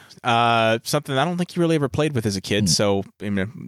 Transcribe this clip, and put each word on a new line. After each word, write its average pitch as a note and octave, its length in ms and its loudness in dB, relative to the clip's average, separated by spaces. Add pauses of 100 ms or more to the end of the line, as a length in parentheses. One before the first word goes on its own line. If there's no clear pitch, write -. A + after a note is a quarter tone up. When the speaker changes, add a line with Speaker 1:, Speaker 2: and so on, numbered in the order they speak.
(240)
Speaker 1:
Uh, A#2 600 2
something D3 340 -4
I C#3 80 2
don't F3 120 -4
think F3+ 180 -6
you F3 60 -2
really E3 140 2
ever C#3+ 140 0
played D3+ 240 -2
with A2+ 120 -2
as G2 100 0
a F#2+ 60 -4
kid, G#2 220 0
Speaker 2:
Hmm. G2 40 2
Speaker 1:
so, G2 360 2 (180)
you G#2 100 -8
know, G2 140 -2 (220)